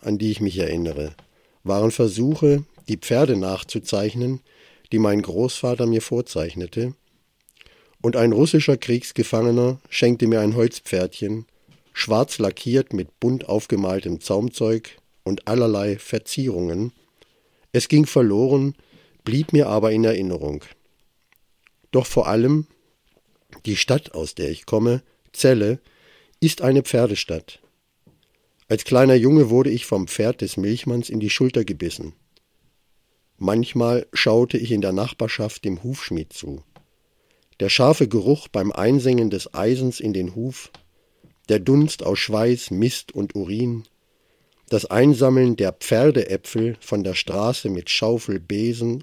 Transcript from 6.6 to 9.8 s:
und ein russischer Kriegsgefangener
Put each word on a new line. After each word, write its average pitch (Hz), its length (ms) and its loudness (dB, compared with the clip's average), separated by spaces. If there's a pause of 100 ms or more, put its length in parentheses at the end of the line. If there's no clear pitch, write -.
und 120 160 0
ein 117 160 4
russischer 147 440 4
Kriegsgefangener 120 1120 0